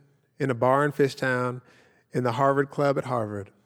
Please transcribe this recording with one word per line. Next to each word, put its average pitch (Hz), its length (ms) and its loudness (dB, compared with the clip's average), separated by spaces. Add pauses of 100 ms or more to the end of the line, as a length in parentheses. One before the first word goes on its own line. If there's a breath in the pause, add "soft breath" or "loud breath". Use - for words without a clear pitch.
(400)
in 135 100 -2
a 127 60 0
bar 131 280 4
in 147 80 0
Fishtown, 127 680 -2 (500 soft breath)
in 131 120 -2
the 123 100 0
Harvard 139 380 0
Club 143 260 0
at 135 80 -4
Harvard. 107 460 -6 (140)